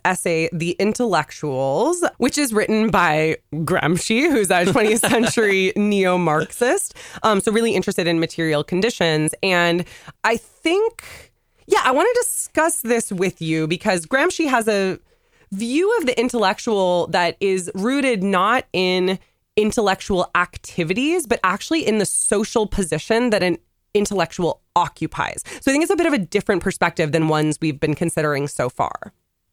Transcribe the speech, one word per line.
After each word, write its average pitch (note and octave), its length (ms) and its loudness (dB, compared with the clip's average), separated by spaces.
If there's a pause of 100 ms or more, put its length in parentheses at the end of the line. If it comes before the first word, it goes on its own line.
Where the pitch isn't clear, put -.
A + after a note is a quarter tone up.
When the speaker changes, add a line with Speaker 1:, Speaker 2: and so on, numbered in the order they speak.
Speaker 1:
essay, F3 480 0
The E3+ 260 -2
Intellectuals, F#3+ 1300 0 (140)
which C4+ 200 0
is C#4 140 -2
written G#3+ 380 2
by D#3+ 480 2 (140)
Gramsci, F3 760 0
who's A3 220 2
a F3+ 140 4
twentieth G#3+ 340 2
Speaker 2:
<laughs> G#3 100 0
Speaker 1:
century G#3 640 2
neo-Marxist. F#3+ 1200 0 (300)
Um, G#3 160 4
so A3+ 100 0
really A3+ 240 2
interested F#3 320 -2
in E3+ 140 2
material D#3+ 420 0
conditions. E3 800 0
And F3 420 2 (380)
I A3+ 140 0
think, - 960 -4 (340)
yeah, G4+ 160 2
I B3+ 80 2
wanna D#4 240 4
discuss - 680 -2
this A#3 280 -2
with F#3 320 -4
you D#3+ 240 0
because F3 400 -2
Gramsci D#4 420 0
has A#3 200 2
a G3 320 0 (500)
view B3+ 480 0
of E4 80 -2
the B3 140 0
intellectual G3 880 0
that F3 320 0
is F#3+ 340 -2
rooted A#3+ 480 0
not G3 500 0
in F#3 460 0 (380)
intellectual G3+ 800 0
activities, A3+ 880 -2
but - 160 -2
actually G3+ 420 -2
in G#3+ 140 2
the G3 80 0
social G#3+ 640 0
position A3 600 0
that G#3 120 2
an F3+ 160 0 (360)
intellectual F#3 680 -2 (140)
occupies. - 680 -4 (200)
So - 100 0
I - 20 4
think C#4+ 120 2
it's E4 80 0
a - 20 2
bit E4+ 120 2
of D#4+ 60 2
a C#4+ 60 2
different G3 460 0
perspective E3+ 480 0
than D#3+ 160 2
ones D#3 340 0
we've D3+ 160 -2
been D3+ 160 0
considering D3+ 540 -2
so B2+ 200 -4
far. - 440 -6 (400)